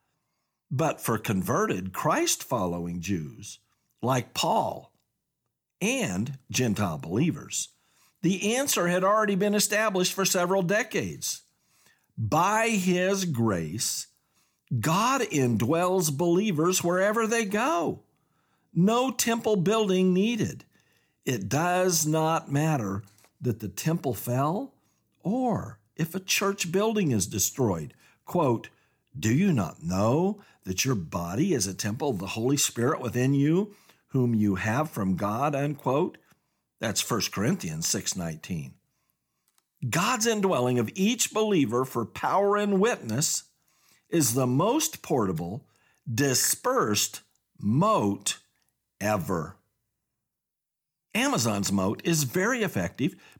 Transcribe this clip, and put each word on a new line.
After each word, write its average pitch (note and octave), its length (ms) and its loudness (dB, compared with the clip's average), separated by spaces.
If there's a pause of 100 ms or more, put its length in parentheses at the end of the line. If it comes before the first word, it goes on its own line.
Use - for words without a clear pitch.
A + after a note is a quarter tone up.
(720)
But D3 280 0
for A2+ 200 -2
converted, G2+ 720 -2
Christ-following F2+ 1080 -2
Jews, E2 580 -6 (420)
like B2+ 320 -2
Paul, - 580 -2 (880)
and C#3 600 -2 (100)
Gentile G#2 480 0
believers, F2+ 720 -4 (540)
the F#3+ 320 0
answer B3+ 320 0
had F#3 160 2
already G#3 320 4
been G#3 180 2
established G3+ 600 0
for F#3+ 120 0
several F3+ 380 2
decades. F3 800 -2 (760)
By F#3 520 2
his F#3 560 2
grace, G#2+ 800 -2 (720)
God A3 420 2
indwells D3+ 920 2
believers F3 680 2
wherever G3+ 440 2
they A#3 180 0
go. C4 560 -2 (720)
No A3+ 380 4
temple A3+ 440 0
building F#3 580 4
needed. G3 520 0 (580)
It A#2 240 -4
does F3 580 2
not D#3+ 460 0
matter C3+ 520 0 (360)
that B2 200 -2
the G#2 100 -6
temple D#3 440 -2
fell D3 600 -2 (460)
or A3 600 -2 (160)
if D#3+ 180 -4
a F#3+ 60 -6
church G3 520 -2
building G3+ 400 2
is G2+ 160 2
destroyed. F#2+ 640 -2 (320)
Quote, C3 440 0 (480)
"Do A2 160 0
you F3+ 200 4
not G2+ 300 -2
know C3 580 0 (220)
that F#2 200 -4
your C3 120 0
body F#2+ 580 -2
is G2+ 140 0
a G2 60 -6
temple B2 360 -4
of G2+ 100 -2
the F#2 80 -6
Holy B2 300 0
Spirit B2+ 420 0
within B2+ 340 0
you, D#3+ 400 2 (340)
whom B2 280 2
you G#2 200 2
have A2 360 -2
from F#2+ 240 0
God?" A#2 400 -2
Unquote. C#3+ 640 -2 (640)
That's G#2+ 200 -4
First - 320 -2
Corinthians F#2+ 560 -2
six - 260 -4
nineteen. E2 600 -8 (1160)
God's G#3+ 380 0
indwelling D#3+ 520 2
of G#2+ 160 0
each G3+ 360 0
believer C#3+ 540 2
for A#2+ 200 -4
power G3 520 0
and G3+ 240 2
witness C#3 600 0 (640)
is C#3 240 2
the B2+ 140 2
most G3 540 0
portable, F#2 640 -2 (460)
dispersed C3+ 1080 0 (360)
moat B2 800 0 (600)
ever. F#2+ 580 -2 (1600)
Amazon's A#2 580 0
moat G2 320 0
is D#3 200 2
very G#3 400 0
effective A#2+ 520 -2 (240)